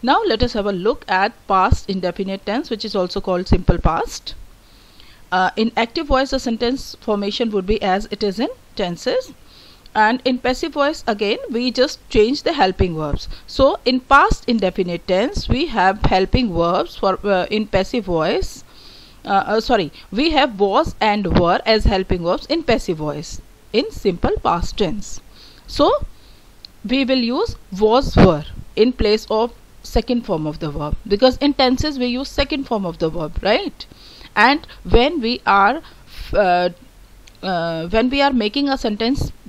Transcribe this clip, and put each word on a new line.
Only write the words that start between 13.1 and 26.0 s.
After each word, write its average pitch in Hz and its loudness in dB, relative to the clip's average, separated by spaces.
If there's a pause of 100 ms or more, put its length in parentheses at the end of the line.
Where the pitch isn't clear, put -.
So 277 2
in 254 0
past 302 4
indefinite 185 -2
tense, 220 -2
we 262 0
have 208 0
helping 196 2
verbs 170 0
for, 190 0
uh, 196 0
in 214 -2
passive 190 -2
voice. 180 -2 (640)
Uh, 196 2
uh, 214 0
sorry, 214 0 (200)
we 294 0
have 262 2
was 208 2
and 208 2
were 175 4
as 220 2
helping 190 0
verbs 185 -2
in 320 -2
passive 190 0
voice 151 -8 (320)
in 285 0
simple 214 0
past 170 0
tense. 202 -4 (460)
So 320 2 (920)